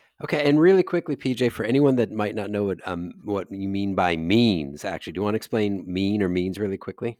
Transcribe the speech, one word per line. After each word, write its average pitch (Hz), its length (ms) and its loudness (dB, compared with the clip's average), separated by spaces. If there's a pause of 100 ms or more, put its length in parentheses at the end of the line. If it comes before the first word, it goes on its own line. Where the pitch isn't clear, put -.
(220)
Okay, 147 260 0
and 147 120 6
really 180 240 6
quickly, 165 320 -2
P 131 180 -2
J, 123 140 2
for - 160 -4
anyone 135 320 4
that 107 160 0
might 107 240 -2
not 101 140 -4
know 104 160 0
what, 92 200 -2
um, 87 280 -6 (100)
what 101 260 -4
you 98 180 -6
mean 98 280 -2
by 87 200 2
means, 82 680 2
actually, 87 300 -8
do 80 40 -6
you 98 60 -2
wanna 104 120 0
explain 104 560 -2
mean 98 300 0
or 95 60 2
means 90 280 -2
really 98 220 -4
quickly? 117 420 -10